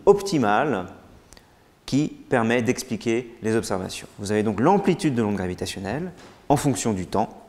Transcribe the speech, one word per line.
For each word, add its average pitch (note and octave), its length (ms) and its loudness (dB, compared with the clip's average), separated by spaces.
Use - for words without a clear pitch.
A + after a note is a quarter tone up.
optimale C3+ 800 2
qui C#3+ 240 0
permet A#2+ 540 0
d'expliquer A#2 800 -2
les A2 140 0
observations. G2 520 -4
Vous G2+ 140 -6
avez G#2+ 100 2
donc G#2 160 -2
l'amplitude E3+ 560 2
de A#2 60 0
l'onde G#2 160 0
gravitationnelle G2 760 -6
en D3 80 6
fonction B2 380 0
du F#2 120 -4
temps. - 220 0